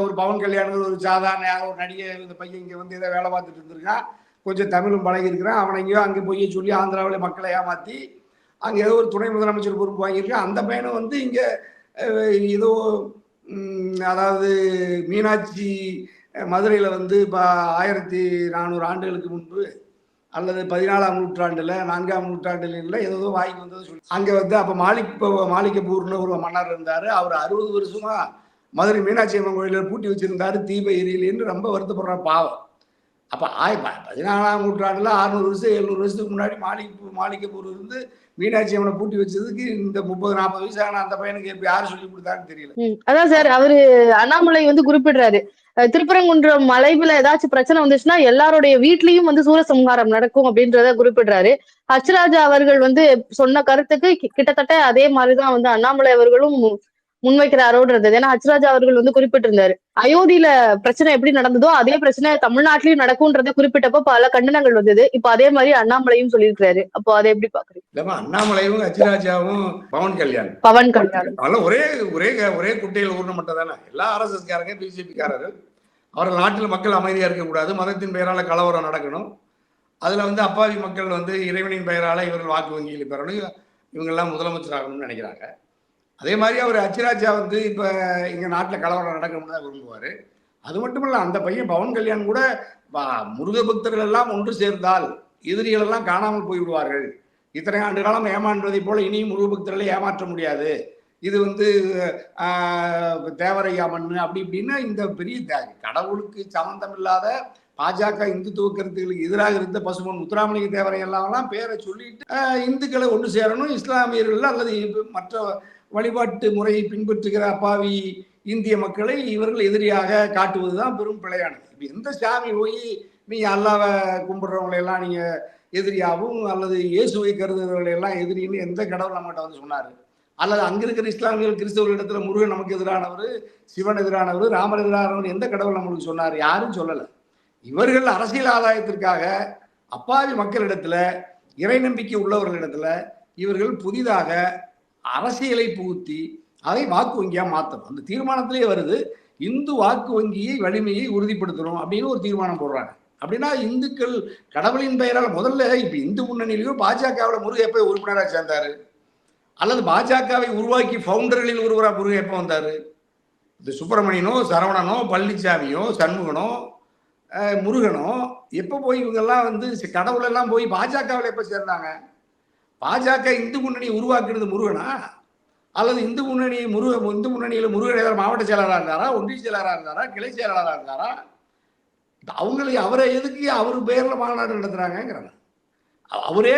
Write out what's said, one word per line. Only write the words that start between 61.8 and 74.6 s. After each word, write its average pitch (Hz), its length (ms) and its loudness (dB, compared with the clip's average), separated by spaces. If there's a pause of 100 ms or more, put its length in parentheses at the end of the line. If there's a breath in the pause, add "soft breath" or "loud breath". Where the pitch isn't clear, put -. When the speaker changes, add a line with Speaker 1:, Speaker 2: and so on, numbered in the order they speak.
Speaker 2:
பிரச்சனை 277 380 4
தமிழ்நாட்டிலயும் 294 680 4
நடக்கும்ன்றதை 262 500 4
குறிப்பிட்டப்போ 277 480 4
பல 254 280 6
கண்டனங்கள் 254 500 6
வந்தது. 208 340 8
இப்ப 247 180 4
அதே 233 200 8
மாதிரி 277 220 6
அண்ணாமலையும் 247 600 4
சொல்லியிருக்கிறாரு. 202 580 6
அப்போ 214 240 -2
அதை 214 160 6
எப்படி 214 200 2
பாக்குறீங்க? - 360 -8
Speaker 1:
இல்லம்மா, 165 300 -6
அண்ணாமலையும் 208 640 0
ஹச்ராஜாவும் 196 840 2 (240)
பவன் 180 260 -2
கல்யாண், 123 340 -2 (100)
Speaker 2:
பவன் 240 300 8
கல்யாண் 196 440 2
Speaker 1:
அதெல்லாம் 175 320 0
ஒரே, 233 160 2 (300)
ஒரே 175 220 0
க-, 208 220 0
ஒரே 185 220 -2
குட்டையில் 196 360 -4
ஊர்ன 180 200 -6
மட்டும் 165 260 -6
தானே. 165 160 -8 (120)
எல்லா 180 200 -4
ஆர் 214 180 -2
எஸ் 196 80 -8
எஸ் 180 140 -12
காரங்க, 180 300 -6